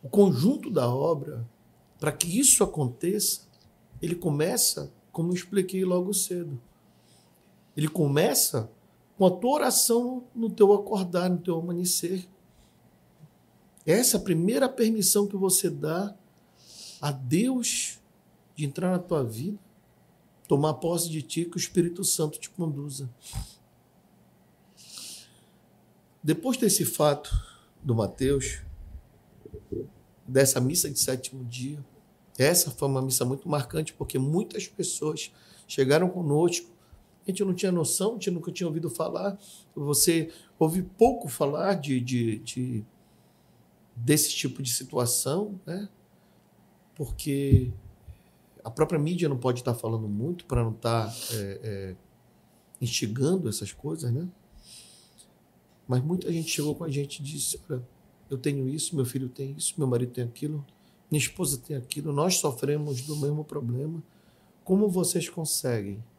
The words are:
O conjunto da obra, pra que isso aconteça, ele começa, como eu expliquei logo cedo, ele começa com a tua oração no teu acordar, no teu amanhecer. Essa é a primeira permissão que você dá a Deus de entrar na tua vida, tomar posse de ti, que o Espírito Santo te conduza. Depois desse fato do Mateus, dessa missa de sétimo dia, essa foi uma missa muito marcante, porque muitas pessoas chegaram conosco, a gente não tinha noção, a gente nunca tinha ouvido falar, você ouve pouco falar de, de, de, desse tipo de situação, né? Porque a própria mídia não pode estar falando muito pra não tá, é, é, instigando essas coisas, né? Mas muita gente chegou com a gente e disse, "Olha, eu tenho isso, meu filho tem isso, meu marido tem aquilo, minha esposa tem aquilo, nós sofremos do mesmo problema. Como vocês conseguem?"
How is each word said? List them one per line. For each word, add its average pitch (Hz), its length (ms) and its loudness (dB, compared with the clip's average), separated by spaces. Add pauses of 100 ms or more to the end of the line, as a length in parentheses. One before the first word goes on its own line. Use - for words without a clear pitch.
O 131 60 -12
conjunto 196 600 6
da 135 180 4
obra, 139 580 -2 (540)
pra 151 100 0
que 175 280 -2
isso - 260 6
aconteça, 165 760 0 (580)
ele 165 140 -2
começa, 160 800 0 (200)
como 165 180 -2
eu 180 40 0
expliquei 190 500 -2
logo 180 300 0
cedo, 170 440 -4 (1160)
ele 147 120 0
começa 151 840 2 (480)
com 190 80 8
a 180 40 10
tua 208 220 0
oração 247 720 2 (100)
no 226 140 -2
teu 196 240 8
acordar, 190 560 2
no 180 100 2
teu 170 200 -2
amanhecer. 175 680 -2 (1600)
Essa 208 320 4
é 190 40 4
a - 20 -8
primeira 208 460 2
permissão 220 580 4
que 202 100 -4
você 185 320 2
dá 160 460 -4 (840)
a 147 120 -4
Deus 185 880 0 (560)
de 151 80 -4
entrar 170 260 -2
na 180 80 2
tua 170 240 -2
vida, 127 360 -4 (920)
tomar 147 220 4
posse 170 340 -2
de 156 140 -4
ti, 165 240 -4
que 170 100 -8
o - 20 -2
Espírito 175 460 0
Santo 156 340 0
te - 120 -14
conduza. 143 580 -6 (3250)
Depois 165 360 0
desse 190 260 2
fato 143 460 2 (520)
do 127 120 2
Mateus, 131 680 0 (1700)
dessa 135 320 4
missa 147 300 0
de 139 80 -6
sétimo 131 460 -4
dia, 127 380 -10 (560)
essa 151 320 4
foi - 160 -4
uma 135 140 2
missa 131 240 0
muito 135 240 -4
marcante, 147 460 -2
porque - 240 -4
muitas 160 500 0
pessoas - 640 -4 (340)
chegaram 147 440 4
conosco, 170 600 0 (560)
a - 40 -4
gente 190 120 -2
não 190 120 0
tinha 185 180 0
noção, 180 380 0
a 240 40 -6
gente 196 160 -4
nunca 170 220 -4
tinha 180 140 -4
ouvido 160 240 -4
falar, 196 480 -4 (360)
você 156 560 2 (280)
ouve 160 240 2
pouco 226 460 4
falar 151 460 0
de, 139 240 0
de, 120 420 0
de, 127 440 -6 (1120)
desse 143 380 2
tipo 135 280 -4
de 123 80 -4
situação, 139 960 -2
né? 196 240 -8 (1080)
Porque 139 800 2 (920)
a 113 60 -10
própria 156 280 0
mídia 160 300 0
não 135 100 -2
pode 120 220 0
estar 120 140 -2
falando 113 340 -4
muito 127 360 -4
pra 123 180 0
não 113 100 0
tá, 113 400 0 (200)
é, 101 300 -6
é, 98 340 -8 (840)
instigando 131 680 0
essas 101 240 -6
coisas, 139 400 -6
né? 165 160 -2 (1600)
Mas 127 160 2
muita 175 300 0
gente 165 160 -2
chegou 147 260 -2
com 170 100 -10
a 160 60 -6
gente 139 280 -4
e 151 40 -10
disse, 156 460 -6
"Olha, 127 140 -4 (480)
eu 135 80 -4
tenho 135 300 -2
isso, 151 260 -4
meu 135 100 2
filho 131 240 -4
tem 135 280 -8
isso, - 200 -4
meu 147 100 0
marido 123 260 0
tem 123 120 -4
aquilo, 147 400 -6 (460)
minha 151 80 2
esposa 147 400 -2
tem 147 180 -8
aquilo, 147 360 -6
nós 170 240 2
sofremos 143 640 -2
do 147 140 -6
mesmo 147 280 -2
problema. 147 580 -6 (600)
Como 202 240 4
vocês 180 400 0
conseguem?" 113 760 -4 (160)